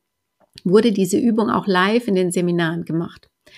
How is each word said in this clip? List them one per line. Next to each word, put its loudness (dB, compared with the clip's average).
wurde 4
diese 0
Übung 0
auch -2
live 0
in 0
den 0
Seminaren -2
gemacht. -8